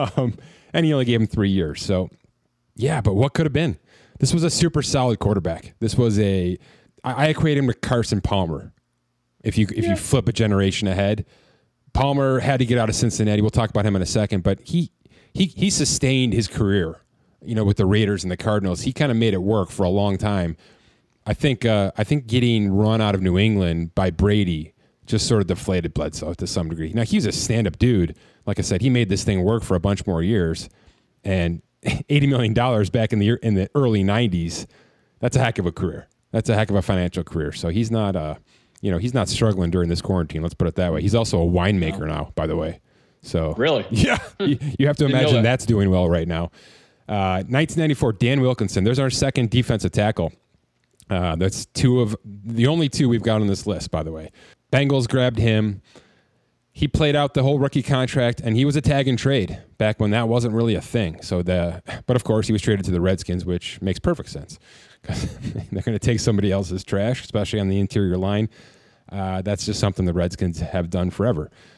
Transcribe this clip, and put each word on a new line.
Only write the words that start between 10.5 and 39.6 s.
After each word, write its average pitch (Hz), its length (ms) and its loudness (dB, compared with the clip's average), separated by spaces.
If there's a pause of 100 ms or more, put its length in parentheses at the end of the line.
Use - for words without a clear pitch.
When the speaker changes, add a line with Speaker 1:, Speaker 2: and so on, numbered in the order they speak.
Speaker 1:
ahead, 101 380 0 (680)
Palmer 135 460 2
had 135 200 2
to 127 60 2
get 120 120 2
out 113 120 2
of 107 60 -2
Cincinnati. 107 460 2
We'll 107 100 2
talk 113 180 2
about 104 160 0
him 104 100 2
in 92 60 0
a 90 40 -2
second, 101 380 0
but 98 200 0
he, 170 280 -2 (420)
he, 190 120 2
he 180 240 0
sustained 131 640 0
his 107 140 0
career, 98 500 0 (440)
you 113 140 -6
know, 110 80 0
with 101 140 2
the 101 80 2
Raiders 101 380 2
and 90 80 -4
the 87 60 -4
Cardinals. 98 440 0
He 135 120 -2
kinda 143 220 0
made 113 180 2
it 92 80 -2
work 101 300 0
for - 120 -2
a 90 60 4
long 101 280 0
time. 90 380 -2 (720)
I 104 80 -2
think, 131 320 0
uh, 104 320 2
I 107 60 0
think 139 240 -2
getting 113 440 2
run 107 300 2
out 104 140 2
of 92 60 -2
New 92 160 2
England 90 580 2
by 95 160 0
Brady 90 640 0 (320)
just - 220 -2
sort 113 140 4
of 90 60 -2
deflated 90 460 -2
Bledsoe 78 420 -6
to 90 120 -6
some 85 220 -4
degree. 82 240 -6
Now, 117 100 0
he's 190 220 0
a 98 60 0
stand-up 110 460 -2
dude. 107 380 2 (300)
Like 101 140 -4
I - 20 0
said, 90 200 -2
he 127 80 2
made 120 200 2
this 98 140 -2
thing 95 200 0
work 110 200 2
for 95 120 0
a 87 40 2
bunch 98 280 0
more 85 160 0
years, 87 460 0 (540)
and 87 380 -2 (220)
<laughs> - 260 -4
eighty 147 180 4
million 120 260 0
dollars 113 360 2
back 113 240 0
in 107 60 2
the 101 60 2
year, 113 120 2
in 113 180 -2
the 95 200 0
early 117 280 2
nineties, 95 640 -2 (540)
that's - 160 0
a 131 40 2
heck 117 200 0
of 92 60 -2
a 87 60 -2
career. - 360 -6 (240)
That's 113 180 0
a 113 60 2
heck 107 140 0
of 101 60 0
a 98 60 2
financial 90 420 -2
career. 76 280 -4
So 85 180 -6
he's 110 220 -2
not, 107 240 0
uh, 76 200 -6 (460)
you 101 100 -2
know, 85 60 0
he's 120 160 -4
not 110 160 0
struggling 92 420 0